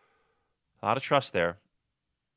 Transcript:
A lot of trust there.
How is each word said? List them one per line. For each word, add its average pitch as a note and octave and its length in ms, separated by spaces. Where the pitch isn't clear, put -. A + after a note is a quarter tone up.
A F#2+ 40
lot A2 100
of C3+ 60
trust C#3 300
there. E2+ 260